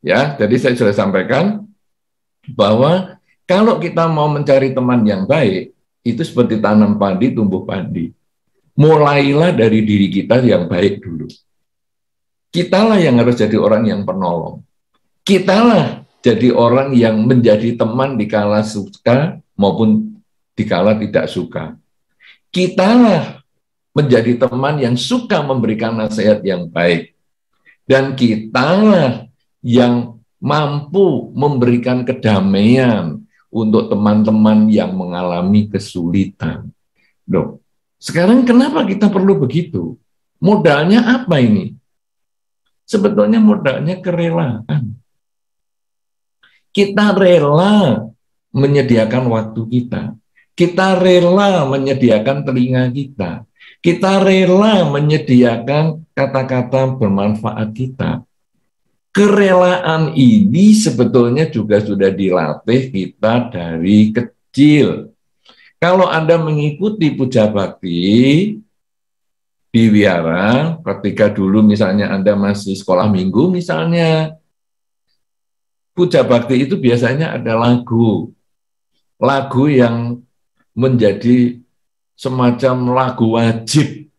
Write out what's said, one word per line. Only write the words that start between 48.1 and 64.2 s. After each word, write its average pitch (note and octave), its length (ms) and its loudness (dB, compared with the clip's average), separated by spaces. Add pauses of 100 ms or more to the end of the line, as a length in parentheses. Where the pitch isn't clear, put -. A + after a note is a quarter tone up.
menyediakan B2+ 720 2
waktu A2 400 -4
kita. A#2+ 480 -6 (400)
Kita F#3 400 0
rela F3+ 720 4
menyediakan C3+ 800 0
telinga B2+ 400 0
kita. A#2 560 -8 (400)
Kita F#3+ 400 2
rela F#3+ 640 4
menyediakan C#3+ 1300 0
kata-kata C3 800 -2
bermanfaat G#2+ 800 -2
kita. - 480 -6 (880)
Kerelaan F3+ 1040 2
ini B2 560 4
sebetulnya B2 800 2
juga G#2 320 0
sudah G2 240 -2
dilatih F#2+ 800 -2
kita A2+ 640 -4
dari F#2 640 0
kecil. C3 960 0 (640)